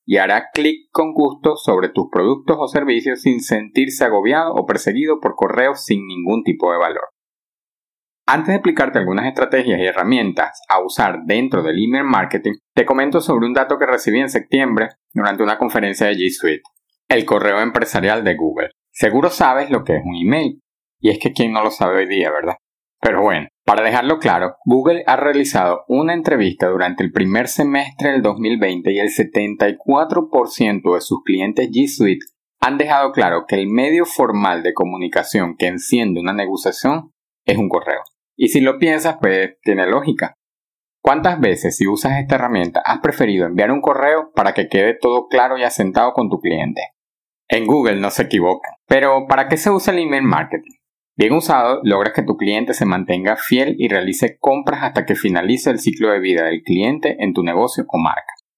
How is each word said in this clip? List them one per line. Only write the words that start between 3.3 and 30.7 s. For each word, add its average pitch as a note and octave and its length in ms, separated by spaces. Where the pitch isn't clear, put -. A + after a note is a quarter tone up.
sentirse C3+ 640
agobiado B2 500
o - 120
perseguido C#3+ 540
por - 160
correos B2+ 480
sin G2 220
ningún F#2 360
tipo F2+ 300
de E2+ 60
valor. - 300
Antes D#3 220
de G3 60
explicarte D#3 440
algunas G2 280
estrategias C3 520
y F#2 60
herramientas F#2 840
a F#2+ 120
usar F#2 460
dentro A2 360
del E2 220
email C3 200
marketing, G#2 500
te B2 120
comento C#3 340
sobre A#2+ 260
un B2 80
dato C#3 240
que C#3 80
recibí B2 340
en C3+ 100
septiembre A#2 580
durante G#2 300
una G#2 160
conferencia G#2+ 480
de G#2 80
G F2+ 160
Suite, D#2+ 320
el A#2 160
correo G#2 360
empresarial A2+ 600
de F#2 140
Google. - 340
Seguro B2+ 380
sabes C#3+ 400
lo A#2+ 120
que E2 140
es D#2 80
un F2 100
email, A2+ 460
y G#2+ 100
es G2+ 80
que - 140
quién A#2 180
no A2 140
lo G#2+ 80
sabe F#2+ 240
hoy F#2+ 100
día, F2+ 240
¿verdad? D2+ 240
Pero G2+ 220
bueno, F2 260
para G#2+ 180
dejarlo B2 360
claro, F2+ 460
Google C#3 440
ha C3 80
realizado C3+ 720
una D3+ 240
entrevista C#3 560
durante F2+ 340
el E2+ 80
primer G2+ 380
semestre C#3 640
del C3+ 100
dos G#2 160
mil A2 220
veinte F#2 320
y G2+ 80
el G#2 100
setenta G#2 580
y G2+ 80
cuatro D#3+ 540
por B2 200
ciento G2+ 440